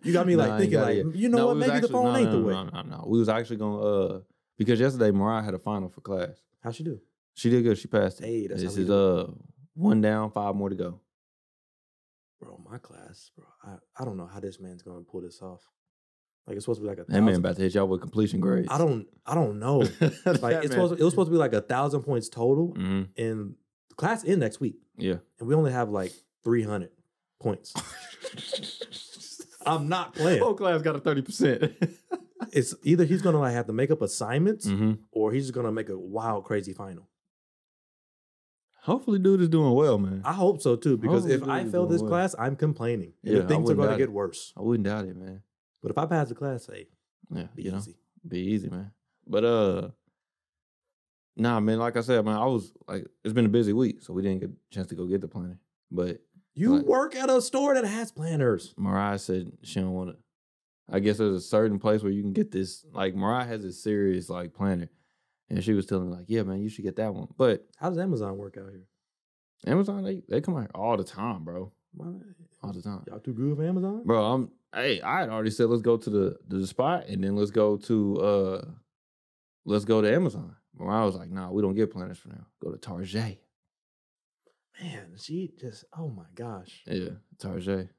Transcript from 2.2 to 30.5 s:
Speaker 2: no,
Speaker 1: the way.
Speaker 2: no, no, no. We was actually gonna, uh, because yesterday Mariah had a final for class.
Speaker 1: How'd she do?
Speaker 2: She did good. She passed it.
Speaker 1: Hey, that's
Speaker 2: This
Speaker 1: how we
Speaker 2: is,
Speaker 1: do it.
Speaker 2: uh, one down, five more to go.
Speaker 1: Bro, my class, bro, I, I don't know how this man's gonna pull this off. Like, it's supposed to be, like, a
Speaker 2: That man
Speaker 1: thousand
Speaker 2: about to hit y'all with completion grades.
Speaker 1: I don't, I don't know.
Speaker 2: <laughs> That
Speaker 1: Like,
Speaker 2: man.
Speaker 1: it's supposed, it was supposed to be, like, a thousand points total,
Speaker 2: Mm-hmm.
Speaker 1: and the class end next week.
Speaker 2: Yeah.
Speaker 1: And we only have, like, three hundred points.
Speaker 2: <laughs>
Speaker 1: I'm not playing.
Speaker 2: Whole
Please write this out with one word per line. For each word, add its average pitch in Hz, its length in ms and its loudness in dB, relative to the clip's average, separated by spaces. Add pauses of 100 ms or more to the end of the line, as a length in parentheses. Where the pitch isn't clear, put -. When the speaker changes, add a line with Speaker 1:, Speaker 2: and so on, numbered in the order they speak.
Speaker 2:
no, 208 80 4
Speaker 1:
the 110 60 2
way. 98 80 0
Speaker 2:
no, 92 100 -4
no, - 180 -8
no. - 240 -12
We 113 140 4
was 110 80 4
actually 113 300 0
gonna, 104 220 -2
uh, 98 400 2 (380)
because 110 220 4
yesterday 123 320 4
Mariah 107 320 0
had 98 100 -4
a 90 60 -6
final 98 280 -4
for - 120 -18
class. 90 420 -6 (200)
Speaker 1:
How'd 117 120 -8
she - 80 -12
do? 143 180 -8 (340)
Speaker 2:
She - 160 0
did 120 120 6
good. 113 160 4
She - 100 -14
passed 98 320 0
it. - 60 -10
Speaker 1:
Hey, 113 220 -4
that's 95 140 -4
Speaker 2:
This 90 100 -4
Speaker 1:
how 101 40 -4
we 95 60 0
Speaker 2:
is, 90 60 0
Speaker 1:
do 101 60 4
it. 92 340 4
Speaker 2:
uh, - 40 -14 (420)
one 170 260 4
down, 107 320 2
five 101 240 -2
more 98 140 -2
to 92 40 -4
go. 90 260 -8 (1400)
Speaker 1:
Bro, - 280 -20
my 120 100 -16
class, - 580 -20
bro, - 100 -20 (180)
I, 98 120 -16 (260)
I - 20 -6
don't 107 120 -8
know 87 100 -10
how 98 140 -16
this 95 200 -12
man's 90 220 -18
gonna 87 200 -18
pull 90 180 -12
this 85 200 -16
off. 92 220 -16 (840)
Like, 101 100 -10
it's 107 80 -10
supposed 113 160 -2
to - 20 -8
be, 107 60 -6
like, 98 100 -8
a - 60 -16
Speaker 2:
That - 80 -6
man 101 140 6
Speaker 1:
thousand 92 180 6
Speaker 2:
about 90 120 0
to 95 60 -2
hit 92 120 0
y'all 98 140 4
with 92 120 0
completion 101 400 0
grades. 180 300 0
Speaker 1:
I 143 80 0
don't, 139 280 0 (180)
I 143 120 -4
don't 110 240 0
know. 127 220 4
Speaker 2:
<laughs> - 180 0
That 160 420 2
Speaker 1:
Like, 127 120 2
Speaker 2:
man. 160 100 0
Speaker 1:
it's 139 80 -2
supposed, 170 280 4
it - 40 6
was 180 80 6
supposed 180 160 2
to 165 40 2
be, 170 60 6
like, 135 140 4
a 107 80 4
thousand 135 420 0
points 120 260 -2
total, 139 460 2
Speaker 2:
Mm-hmm. 95 280 -2 (200)
Speaker 1:
and 110 320 -4 (340)
the - 60 -20
class 220 300 -2
end 175 160 2
next 110 200 -2
week. 123 160 -2 (200)
Speaker 2:
Yeah. 92 200 0 (220)
Speaker 1:
And 117 100 -8
we 143 60 2
only 156 180 2
have, 120 180 -2
like, 92 220 -4 (320)
three 117 180 2
hundred 101 280 -6 (500)
points. - 340 -6
Speaker 2:
<laughs> - 1120 -12 (800)
Speaker 1:
I'm 151 220 0
not 180 260 -2
playing. 160 280 4
Speaker 2:
Whole 226 120 4